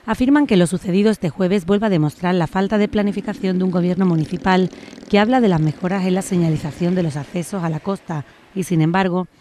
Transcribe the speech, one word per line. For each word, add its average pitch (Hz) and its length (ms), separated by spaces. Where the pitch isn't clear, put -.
Afirman 277 380
que 208 100
lo 175 120
sucedido 190 420
este 185 200
jueves 185 360
vuelve 202 200
a 208 40
demostrar 170 460
la 165 100
falta 196 320
de 208 80
planificación 202 720
de 185 60
un 185 80
gobierno 180 340
municipal 180 640
que 202 80
habla 247 220
de 226 80
las 165 120
mejoras 180 460
en 185 80
la 190 80
señalización 175 720
de 180 80
los 151 140
accesos 170 480
a 165 40
la 156 120
costa 180 440
y, 190 80
sin 160 200
embargo, 180 440